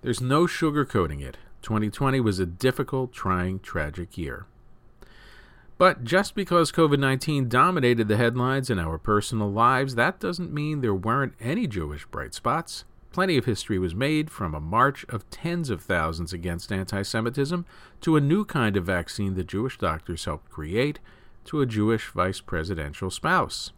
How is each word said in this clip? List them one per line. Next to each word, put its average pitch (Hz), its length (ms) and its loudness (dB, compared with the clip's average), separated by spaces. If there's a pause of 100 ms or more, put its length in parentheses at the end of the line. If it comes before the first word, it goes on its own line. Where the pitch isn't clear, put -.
There's 123 200 -2
no 143 240 4
sugarcoating 120 760 0
it. 65 160 -12 (240)
Twenty 107 280 0
twenty 135 300 2
was 104 200 2
a 92 60 2
difficult, 127 680 -2
trying, 92 480 -2
tragic 82 580 -6
year. 80 280 -8 (1300)
But 180 260 4
just 180 320 0
because 175 360 2
covid 147 280 4
nineteen 135 500 2
dominated 123 580 4
the 104 100 4
headlines 123 520 2
in 104 100 0
our 80 180 -2
personal 104 540 0
lives, 127 440 4
that 131 240 2
doesn't 175 340 -4
mean 147 280 -4
there 110 140 2
weren't 117 440 0
any 170 280 -2
Jewish 76 380 -6
bright - 280 -8
spots. - 520 -4 (260)
Plenty 180 260 2
of 113 80 0
history 107 320 -2
was 90 160 0
made, 151 380 0
from 80 240 -4
a 76 40 -6
march 110 480 0
of - 220 -8
tens 170 400 -6
of 90 140 -4
thousands 82 500 -2
against 87 380 -6
anti-Semitism, 117 920 -2 (380)
to 160 140 2
a 147 60 6
new 165 220 2
kind 110 320 0
of 90 100 0
vaccine 95 500 -2
that 90 100 -2
Jewish 110 320 -4
doctors 85 480 -4
helped 78 240 -8
create, 110 500 -2 (460)
to 151 160 -2
a 131 60 2
Jewish 110 420 0
vice 92 320 -2
presidential 80 680 -4
spouse. - 680 -2